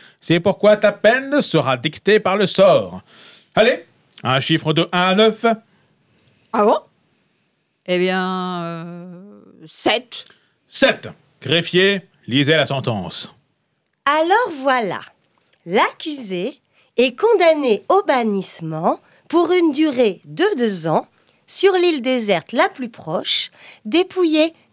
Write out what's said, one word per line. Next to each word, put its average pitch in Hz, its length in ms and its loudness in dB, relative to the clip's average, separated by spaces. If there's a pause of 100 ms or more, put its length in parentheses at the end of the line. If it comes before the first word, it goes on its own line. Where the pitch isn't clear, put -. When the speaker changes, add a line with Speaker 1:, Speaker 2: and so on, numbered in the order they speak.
(200)
Speaker 1:
C'est 165 200 0
pourquoi 208 380 2
ta 208 140 2
peine 262 500 0
sera 135 360 0
dictée 196 420 0
par 190 180 -2
le 202 100 0
sort. 113 540 2 (520)
Allez, 240 320 2 (380)
un 131 160 0
chiffre 156 340 0
de 165 180 2
un 180 180 2
à 185 60 2
neuf. 220 300 2 (1080)
Speaker 2:
Ah 214 120 2
bon ? 277 140 2 (1040)
Eh 180 140 -2
bien, 185 640 -4
euh, 170 420 -12 (640)
sept. - 580 -6 (420)
Speaker 1:
Sept. - 400 -2 (340)
Greffier, 180 600 0 (240)
lisez 139 300 2
la 143 100 2
sentence. 113 680 -6 (720)
Speaker 3:
Alors 339 460 0 (100)
voilà, 233 400 -2 (680)
l'accusé 233 920 -4 (380)
est 254 180 2
condamné 320 720 2
au 381 160 4
bannissement 202 960 -2 (300)
pour 330 220 0
une 339 200 2
durée 254 540 0
de 156 200 -2 (120)
deux 196 300 -2
ans 165 200 0 (380)
sur - 280 2
l'île 349 280 0
déserte 220 520 -2
la 311 160 2
plus 247 200 -10
proche, - 600 -6 (340)
dépouillé 330 720 0 (180)